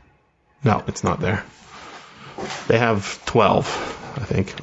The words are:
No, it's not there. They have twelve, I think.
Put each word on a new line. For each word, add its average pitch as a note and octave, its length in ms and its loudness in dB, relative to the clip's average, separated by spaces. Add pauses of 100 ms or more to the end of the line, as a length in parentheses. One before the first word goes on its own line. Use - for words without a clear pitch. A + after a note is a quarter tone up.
(640)
No, A2 240 4
it's - 160 -6
not F2+ 160 2
there. F#2 240 0 (1200)
They A#2+ 100 6
have A2+ 480 0
twelve, G2 400 6 (500)
I C3 100 -6
think. - 380 -2